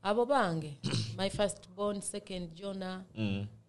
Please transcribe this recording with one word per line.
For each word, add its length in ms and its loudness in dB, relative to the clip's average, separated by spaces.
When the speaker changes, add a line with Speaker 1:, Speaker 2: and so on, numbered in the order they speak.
Speaker 1:
Abo 220 4
bange. 520 2
<coughs> 200 -2
My 140 2
first 440 0
born, 280 0
second 520 -6
Jonah. 500 -6
Speaker 2:
Mm. 220 0
Speaker 1:
Eh. 60 -4